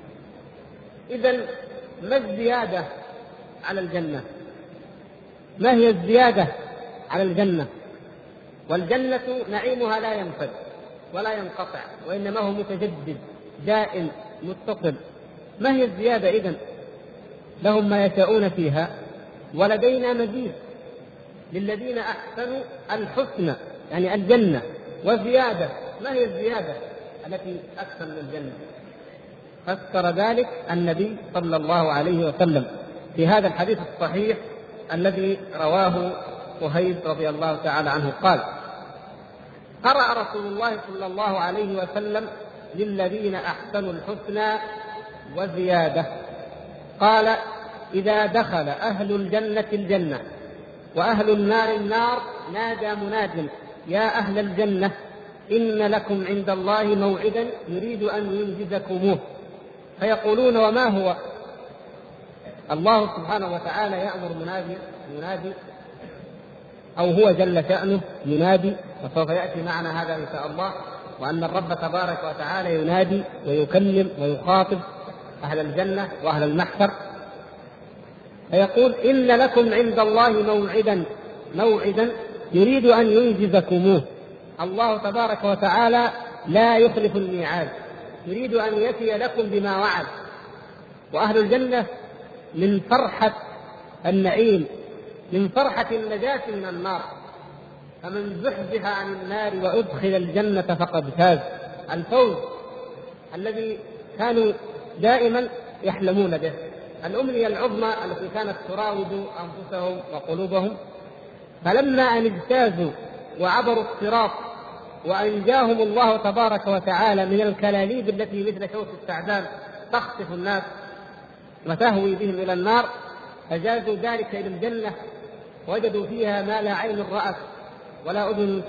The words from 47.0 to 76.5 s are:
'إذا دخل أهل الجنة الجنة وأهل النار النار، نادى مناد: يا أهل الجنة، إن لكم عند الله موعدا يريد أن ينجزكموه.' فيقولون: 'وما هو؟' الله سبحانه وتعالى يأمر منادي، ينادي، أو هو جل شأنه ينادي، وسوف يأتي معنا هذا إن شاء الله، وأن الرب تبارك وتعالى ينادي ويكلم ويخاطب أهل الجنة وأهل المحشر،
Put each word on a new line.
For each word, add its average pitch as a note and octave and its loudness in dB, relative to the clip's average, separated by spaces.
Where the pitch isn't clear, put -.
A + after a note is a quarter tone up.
'إذا G#3 2
دخل F3 0
أهل G3+ -2
الجنة G#3 0
الجنة F3+ 0
وأهل G#3 4
النار G#3+ 4
النار، A3+ 2
نادى G#3+ -4
مناد: G3 -2
يا G#3+ 2
أهل G3 0
الجنة، G3 2
إن A3+ 4
لكم G3+ 2
عند G3 0
الله G3 2
موعدا G#3 2
يريد G3+ -4
أن G3+ -2
ينجزكموه.' F#3+ 0
فيقولون: A3 4
'وما A3 6
هو؟' G3 2
الله G#3 4
سبحانه F3+ -4
وتعالى F3 -2
يأمر F3+ -4
منادي، F3+ -6
ينادي، F3+ -8
أو F3 4
هو G3+ 8
جل F3 4
شأنه F#3+ 2
ينادي، F3 4
وسوف D3+ 0
يأتي E3+ -2
معنا E3 -4
هذا D#3+ -4
إن D3+ -6
شاء D3 -6
الله، F3 -4
وأن E3 -2
الرب F3 -2
تبارك E3+ -2
وتعالى D#3+ -2
ينادي F#3 4
ويكلم F#3 4
ويخاطب E3+ 2
أهل D3+ -2
الجنة F3+ -2
وأهل D3+ 2
المحشر، F3 2